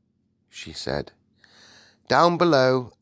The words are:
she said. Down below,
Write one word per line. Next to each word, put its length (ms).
she 220
said. 400
Down 280
below, 640